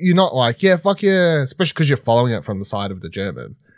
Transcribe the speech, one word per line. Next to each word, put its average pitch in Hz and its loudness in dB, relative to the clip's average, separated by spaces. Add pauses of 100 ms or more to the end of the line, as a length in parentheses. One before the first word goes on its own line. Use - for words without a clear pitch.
you're 180 4
not 185 2
like, 120 0
"Yeah, 185 4
fuck 196 -2
yeah," 180 2
especially 147 -4
'cause 156 2
you're 139 2
following 120 2
it 90 -6
from 101 -6
the 98 -8
side 101 -6
of 92 -12
the 82 -14
Germans. 82 -10 (220)